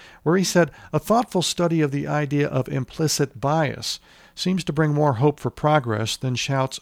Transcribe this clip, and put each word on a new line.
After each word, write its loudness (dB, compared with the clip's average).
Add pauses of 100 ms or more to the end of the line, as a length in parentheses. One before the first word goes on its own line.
(240)
where 2
he 2
said, 2 (200)
"A 0
thoughtful 0
study 0
of 2
the -4
idea 0
of -2
implicit -2
bias -2 (340)
seems -2
to -4
bring 2
more 4
hope 2
for -2
progress 0
than -4
shouts -2